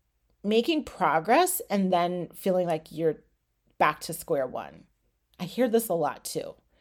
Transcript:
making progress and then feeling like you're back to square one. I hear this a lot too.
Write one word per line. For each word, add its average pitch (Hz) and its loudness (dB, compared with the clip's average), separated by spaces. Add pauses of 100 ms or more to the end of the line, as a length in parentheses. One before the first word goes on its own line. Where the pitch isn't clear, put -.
(420)
making 226 2
progress 185 2
and 190 2
then 175 0
feeling 185 0
like 160 -4
you're 160 -2 (540)
back 156 2
to - -10
square 139 -2
one. 80 -12 (540)
I - -8
hear 240 0
this 226 2
a 180 0
lot 147 -2
too. - -8 (260)